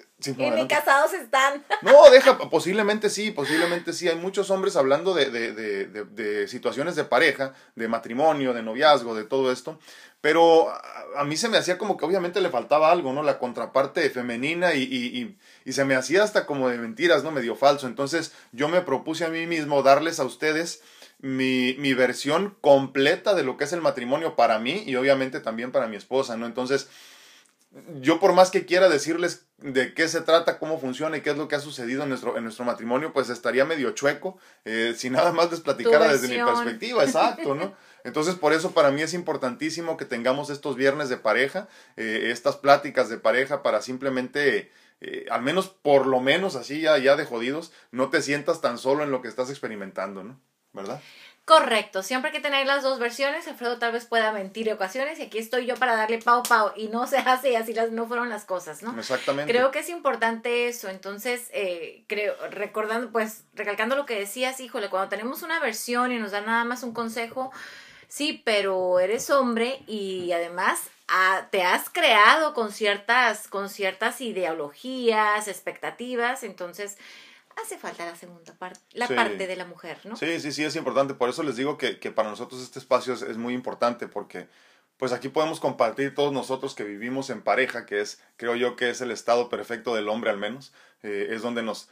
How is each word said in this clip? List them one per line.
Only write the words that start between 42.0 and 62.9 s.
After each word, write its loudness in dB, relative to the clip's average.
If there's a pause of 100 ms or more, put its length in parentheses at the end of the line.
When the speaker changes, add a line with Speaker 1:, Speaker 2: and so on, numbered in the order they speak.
Speaker 2:
estas -2
pláticas 4
de -8
pareja 0
para 2
simplemente... -2 (300)
Eh, -12
al -2
menos, -2
por 4
lo 2
menos 0
así -8
ya, 4
ya 6
de -2
jodidos, -6 (180)
no -2
te 2
sientas -2
tan -2
solo 0
en -4
lo -2
que -10
estás -6
experimentando, -10
¿no? -18 (340)
¿Verdad? -10 (460)
Speaker 1:
Correcto, 4
siempre -4
hay -8
que -10
tener 0
las 0
dos -2
versiones. -4
Alfredo -6
tal -2
vez -6
pueda 0
mentir -6
en 0
ocasiones -6
y -10
aquí -10
estoy -4
yo -4
para 2
darle 0
pau 4
pau 2
y -8
no -4
se 0
hace 2
y 2
así -4
las, -2
no -6
fueron -4
las -10
cosas, -8
¿no? -10
Speaker 2:
Exactamente. -2
Speaker 1:
Creo 4
que -4
es -8
importante -2
eso, -10
entonces, -8
eh, -6
creo, -4 (160)
recordando, -6